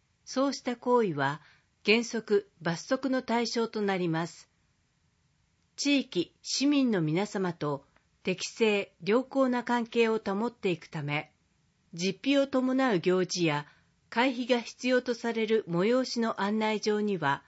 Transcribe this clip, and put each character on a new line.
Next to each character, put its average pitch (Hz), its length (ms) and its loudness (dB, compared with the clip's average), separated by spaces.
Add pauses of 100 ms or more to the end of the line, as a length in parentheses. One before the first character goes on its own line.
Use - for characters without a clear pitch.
(260)
そ 269 220 0
う 262 60 -2
し - 80 -10
た 247 140 -6
行 240 280 2
為 196 60 0
は 143 320 -2 (440)
原 226 180 4
則 214 460 -2 (100)
罰 165 260 -4
則 269 260 -2
の 262 100 0
対 233 240 -2
象 226 220 -2
と 214 160 -4
な 196 120 0
り 180 140 0
ま 160 160 0
す。 - 240 -14 (1300)
地 285 240 2
域、 - 420 -4
市 - 240 -2
民 277 240 4
の 190 140 2
皆 165 240 0
様 185 260 -2
と 147 320 -6 (380)
適 - 240 -4
正、 208 440 0 (140)
良 226 180 2
好 269 240 0
な 247 160 -2
関 240 220 -2
係 226 240 2
を 220 80 0
保 208 300 -4
っ 233 40 -6
て 196 200 -4
い 170 80 -2
く - 80 -20
た 156 160 -10
め、 147 280 -4 (600)
実 185 260 -4
費 277 180 2
を 277 100 4
伴 262 460 0
う 175 60 2
行 185 260 2
事 180 200 -2
や 147 200 0 (440)
会 262 220 0
費 240 160 -6
が 240 120 2
必 - 280 -8
要 254 140 4
と 247 140 -4
さ 233 180 -4
れ 220 140 -2
る 220 200 2
催 214 380 2
し 240 140 -4
の 226 220 -2
案 208 180 0
内 214 200 0
状 208 220 0
に 208 160 0
は、 139 300 0